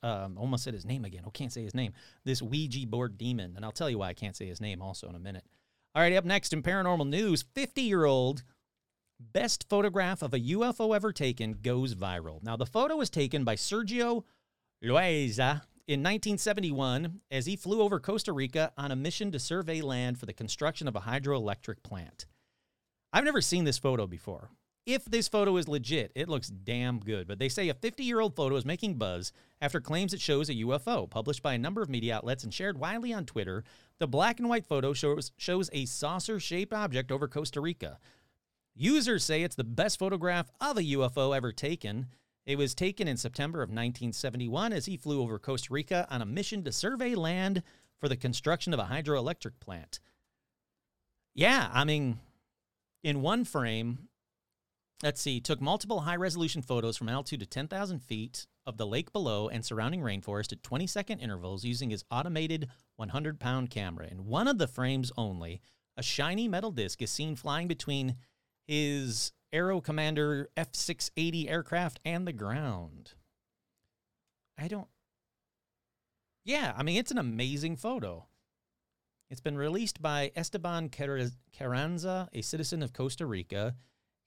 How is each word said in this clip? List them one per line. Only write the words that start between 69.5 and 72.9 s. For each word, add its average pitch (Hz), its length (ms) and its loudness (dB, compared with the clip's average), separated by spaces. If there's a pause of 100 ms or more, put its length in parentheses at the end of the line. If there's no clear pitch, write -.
Aero 180 260 2
Commander 151 800 0
F 165 160 -2
six - 420 -2
eighty 165 320 0
aircraft 165 560 -2
and 170 240 -2
the 160 60 -4
ground. 104 800 -4 (1400)